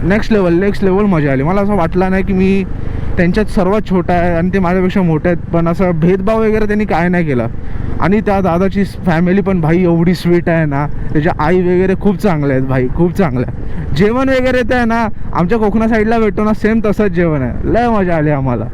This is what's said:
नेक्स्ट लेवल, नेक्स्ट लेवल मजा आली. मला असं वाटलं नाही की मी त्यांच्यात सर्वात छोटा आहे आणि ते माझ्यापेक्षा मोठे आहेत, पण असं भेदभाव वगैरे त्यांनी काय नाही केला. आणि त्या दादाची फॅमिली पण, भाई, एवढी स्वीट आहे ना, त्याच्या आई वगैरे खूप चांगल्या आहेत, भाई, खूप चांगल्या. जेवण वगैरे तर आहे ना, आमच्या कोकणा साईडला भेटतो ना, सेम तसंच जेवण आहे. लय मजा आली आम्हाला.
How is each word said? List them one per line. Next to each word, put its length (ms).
नेक्स्ट 300
लेवल, 200
नेक्स्ट 300
लेवल 200
मजा 280
आली. 120
मला 180
असं 140
वाटलं 340
नाही 140
की 100
मी 300
त्यांच्यात 280
सर्वात 440
छोटा 240
आहे 220
आणि 180
ते 60
माझ्यापेक्षा 420
मोठे 280
आहेत, 240
पण 140
असं 280
भेदभाव 480
वगैरे 240
त्यांनी 180
काय 240
नाही 160
केला. 220
आणि 200
त्या 200
दादाची 420
फॅमिली 580
पण, 200
भाई, 220
एवढी 320
स्वीट 340
आहे 160
ना, 220
त्याच्या 520
आई 220
वगैरे 400
खूप 160
चांगल्या 400
आहेत, 100
भाई, 280
खूप 160
चांगल्या. 420
जेवण 340
वगैरे 400
तर 60
आहे 100
ना, 220
आमच्या 240
कोकणा 300
साईडला 320
भेटतो 240
ना, 100
सेम 320
तसंच 260
जेवण 300
आहे. 320
लय 160
मजा 260
आली 140
आम्हाला. 440